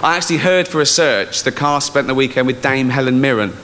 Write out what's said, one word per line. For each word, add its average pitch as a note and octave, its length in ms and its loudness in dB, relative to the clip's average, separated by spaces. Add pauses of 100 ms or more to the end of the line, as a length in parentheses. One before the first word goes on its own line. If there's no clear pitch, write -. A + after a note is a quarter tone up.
I D#3+ 120 2
actually F3 220 -2
heard F3+ 300 2
for D#3+ 140 -2
a C#3+ 40 2
search B2+ 560 0
the - 100 0
cast C#3+ 360 -2
spent C#3+ 180 0
the C3 80 -2
weekend C3 320 0
with B2+ 160 -2
Dame C3+ 280 0
Helen B2+ 300 2
Mirren. A2 340 0 (100)